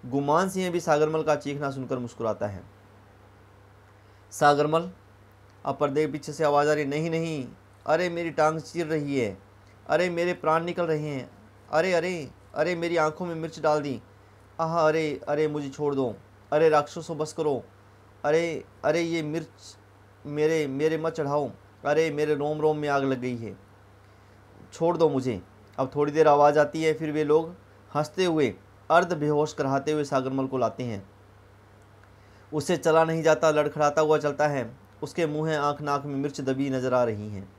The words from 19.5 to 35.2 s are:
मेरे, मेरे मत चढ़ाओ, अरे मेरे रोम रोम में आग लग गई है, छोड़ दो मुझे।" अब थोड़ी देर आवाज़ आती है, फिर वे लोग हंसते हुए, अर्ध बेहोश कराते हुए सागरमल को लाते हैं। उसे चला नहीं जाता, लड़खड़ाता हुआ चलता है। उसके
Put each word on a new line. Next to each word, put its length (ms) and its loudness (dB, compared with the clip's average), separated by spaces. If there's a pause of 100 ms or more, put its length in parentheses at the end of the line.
मेरे, 400 0
मेरे 320 0
मत 140 -2
चढ़ाओ, 380 -2 (340)
अरे 260 2
मेरे 240 0
रोम 260 -2
रोम 160 2
में 120 -4
आग 160 2
लग 160 0
गई 160 -4
है, 200 -10 (1160)
छोड़ 240 0
दो 120 6
मुझे।" 340 -2 (360)
अब 160 -2
थोड़ी 180 0
देर 160 6
आवाज़ 300 8
आती 240 2
है, 120 2
फिर 180 -6
वे 120 0
लोग 300 2 (400)
हंसते 300 -2
हुए, 300 2 (360)
अर्ध 220 6
बेहोश 400 0
कराते 400 -2
हुए 120 0
सागरमल 420 -2
को 120 -4
लाते 240 -2
हैं। 280 -8 (1400)
उसे 240 0
चला 280 4
नहीं 180 0
जाता, 280 4
लड़खड़ाता 520 2
हुआ 160 4
चलता 280 0
है। 300 -4 (260)
उसके 240 -2